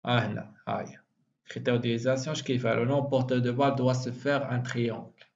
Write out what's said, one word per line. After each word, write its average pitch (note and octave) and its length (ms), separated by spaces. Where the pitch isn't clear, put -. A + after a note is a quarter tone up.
ها A#2+ 200
هنا، G#2+ 280
ها A2+ 140
هي. - 160
كريتير B2 240
دو A#2 60
رياليزاسيون، B2+ 540
اش D#3 80
كيفعلوا؟ A#2+ 420
لو C#3 160
بورتور B2+ 380
دو A#2+ 140
بال C3+ 220
دوا B2+ 180
سو B2 180
فير C3+ 400
ان B2 120
تريونغل. A#2 480